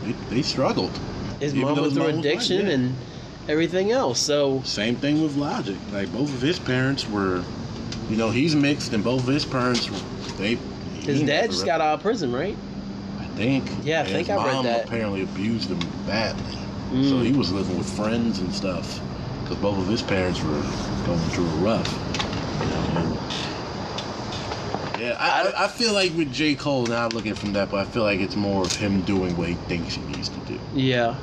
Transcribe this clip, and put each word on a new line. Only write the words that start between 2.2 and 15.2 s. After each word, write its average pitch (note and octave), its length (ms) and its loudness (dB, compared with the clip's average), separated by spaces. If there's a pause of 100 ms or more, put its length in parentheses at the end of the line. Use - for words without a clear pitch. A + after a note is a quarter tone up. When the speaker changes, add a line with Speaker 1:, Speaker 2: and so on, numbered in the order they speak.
Speaker 2:
addiction F3+ 300 2
Speaker 1:
white, G3+ 100 2
yeah. F3 60 2
Speaker 2:
and B2+ 220 2 (520)
everything E3+ 440 2
else, A#3 280 2
so. C#3 460 2
Speaker 1:
Same A2+ 320 0
thing D3 260 2
with D3 120 0
Logic. C#3+ 420 -2 (140)
Like, G2 220 -4
both C#3+ 180 0
of B2+ 100 -4
his E3 180 2
parents C3 500 0
were, F#2+ 340 2 (680)
you G#2+ 60 2
know, A2+ 120 2
he's C#3+ 260 2
mixed, C#3+ 380 2
and G#2 100 2
both C3 180 2
of B2 120 0
his D3 120 2
parents B2 440 2
were, G2+ 80 -4 (400)
they, G#2 180 0 (460)
Speaker 2:
His C#3+ 200 2
Speaker 1:
he D3+ 40 4
Speaker 2:
dad D3 160 4
Speaker 1:
never A#3 60 2
Speaker 2:
just F#3+ 140 -2
Speaker 1:
re- F#3+ 60 -2
Speaker 2:
got E3 140 4
out D3+ 140 4
of C#3+ 60 -4
prison, F#3+ 300 0
right? D3+ 240 -2 (640)
Speaker 1:
I - 40 -6 (120)
think. B2 300 2 (180)
Speaker 2:
Yeah, D#3 140 0
I - 40 2
Speaker 1:
And B2+ 80 0
Speaker 2:
think E3 180 0
Speaker 1:
his G#3 100 2
Speaker 2:
I G#2+ 80 2
read C3 80 2
Speaker 1:
mom C3 120 0
Speaker 2:
that. A#2 200 2
Speaker 1:
apparently G#2+ 380 -2